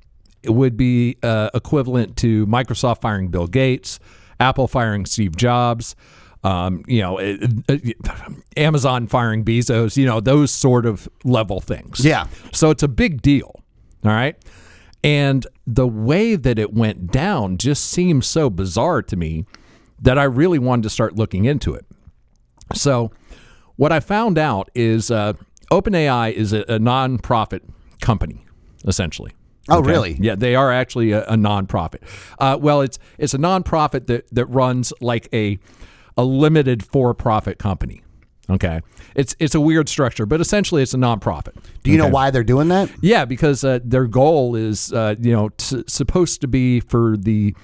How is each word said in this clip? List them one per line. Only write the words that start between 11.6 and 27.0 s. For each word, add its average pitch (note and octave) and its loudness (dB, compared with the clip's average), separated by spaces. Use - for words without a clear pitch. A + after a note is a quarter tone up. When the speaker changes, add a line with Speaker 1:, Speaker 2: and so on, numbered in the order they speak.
Speaker 2:
Yeah. C3+ 2
Speaker 1:
So D#3 0
it's D3+ 0
a D3 2
big C#3+ 0
deal, C#3+ 2
all G#2+ 4
right? B2 0
And C#3 2
the B2+ 2
way D3 2
that B2 0
it G#2+ -4
went G#2 -2
down C3 -2
just C3+ -2
seems F3 0
so D#3 0
bizarre G#2 -2
to - -8
me E2 -4
that B2+ 4
I C#3+ 4
really C#3+ 2
wanted B2 2
to G#2+ -4
start A2 -2
looking G#2 0
into C3 0
it. - -14
So A#2+ -2
what C#3+ 0
I D#3+ 2
found G#3 -2
out C3 -2
is, A2+ 0
uh, G#2+ 0
Open G3 0
A D#3 2
I A#2+ 0
is G#2+ -2
a, G#2+ 0
a A2 -2
nonprofit A#2+ 0